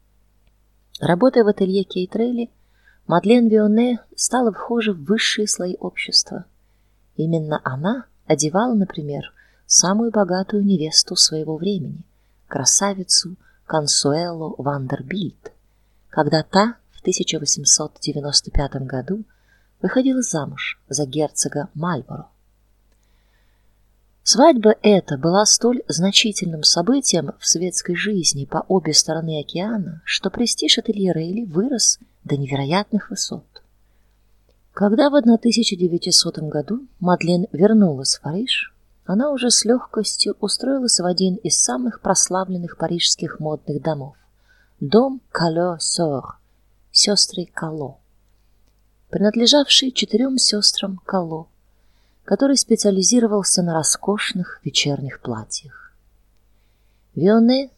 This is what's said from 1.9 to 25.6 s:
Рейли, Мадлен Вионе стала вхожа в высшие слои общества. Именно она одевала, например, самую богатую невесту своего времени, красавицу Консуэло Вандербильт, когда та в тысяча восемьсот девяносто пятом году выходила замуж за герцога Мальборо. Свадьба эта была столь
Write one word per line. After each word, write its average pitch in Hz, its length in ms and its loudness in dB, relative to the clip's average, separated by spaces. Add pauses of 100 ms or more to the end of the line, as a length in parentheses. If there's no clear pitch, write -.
Рейли, 233 340 -2 (580)
Мадлен 208 400 4
Вионе 220 520 4 (160)
стала 240 360 0
вхожа 214 420 -2
в 160 100 -8
высшие 214 440 0
слои 180 320 -4
общества. - 680 -4 (720)
Именно 156 460 -2
она 180 420 -4 (200)
одевала, 170 480 0
например, 151 580 -4 (340)
самую 214 460 2
богатую 196 540 0
невесту 170 500 0
своего 156 420 0
времени, 165 440 -6 (460)
красавицу 185 880 -2 (300)
Консуэло 160 920 -2
Вандербильт, 139 920 -6 (580)
когда 156 340 0
та 220 340 0 (140)
в - 100 -20
тысяча 180 380 -4
восемьсот 151 600 -2
девяносто 143 500 -4
пятом 139 360 -2
году 135 380 -6 (580)
выходила 254 400 0
замуж 143 640 -6
за 147 180 -2
герцога 147 680 -4
Мальборо. 151 540 -6 (2000)
Свадьба 226 580 6
эта 202 360 4
была 175 280 2
столь 240 420 2